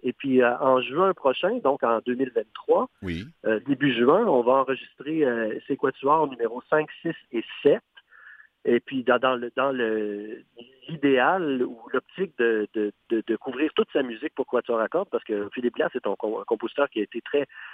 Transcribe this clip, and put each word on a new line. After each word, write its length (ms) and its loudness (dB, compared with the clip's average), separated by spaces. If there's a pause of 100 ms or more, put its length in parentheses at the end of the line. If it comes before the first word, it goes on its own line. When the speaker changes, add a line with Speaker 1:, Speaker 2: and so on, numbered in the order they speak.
Speaker 1:
et 120 -4
puis, 260 2
euh, 200 4
en 200 4
juin 320 0
prochain, 500 0
donc 200 0
en 180 2
deux 140 -4
mille 200 -2
vingt-trois, 540 0 (140)
Speaker 2:
Oui. 240 -6 (180)
Speaker 1:
euh, 220 0
début 260 0
juin, 320 4
on 180 2
va 100 4
enregistrer, 720 -2
euh, 440 0
ces 100 -4
quatuors 520 0
numéro 420 -6
cinq, 180 2 (140)
six 120 -4 (160)
et 140 -4 (180)
sept. 200 4 (840)
Et 140 4
puis, 240 -6
dans, 140 4
dans 180 2
le, 200 -6
dans 160 0
le, 720 -4 (460)
l'idéal 720 2
ou 160 -6 (160)
l'optique 440 -4
de, 360 2
de, 180 -2 (160)
de, 180 0
de 100 -2
couvrir 380 -4
toute 160 0
sa 120 0
musique 320 -8
pour 120 -4
quatuor 340 -2
à 80 0
cordes, 220 -2
parce 140 -4
que 300 -4
Philippe 220 -2
Glass 180 0
est 120 -6
un, 80 -2
co-, 260 -6
un 40 -10
compositeur 460 -2
qui 100 -4
a 20 0
été 200 -8
très, 240 -2 (280)